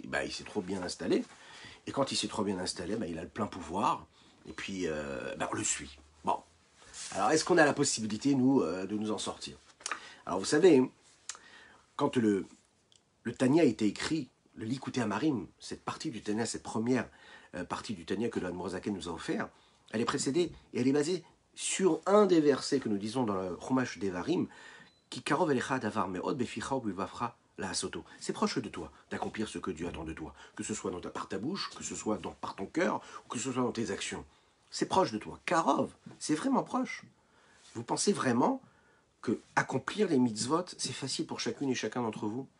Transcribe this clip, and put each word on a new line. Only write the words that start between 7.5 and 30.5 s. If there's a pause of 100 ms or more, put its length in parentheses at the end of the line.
a
la
possibilité,
nous,
euh,
de
nous
en
sortir ? (680)
Alors,
vous
savez, (1080)
quand
le, (800)
le
Tanya
a
été
écrit, (280)
le
Likutei
Amarim, (120)
cette
partie
du
Tanya,
cette
première, (480)
euh,
partie
du
Tanya
que
le
Admorazaken
nous
a
offert, (400)
elle
est
précédée (220)
et
elle
est
basée (300)
sur
un
des
versets
que
nous
disons
dans
le
Chumash
Devarim, (640)
qui
Karov
Elecha
Davar
Meod
Beficha
Ubivavcha (220)
Laasoto. (140)
C'est
proche
de
toi (200)
d'accomplir
ce
que
Dieu
attend
de
toi, (220)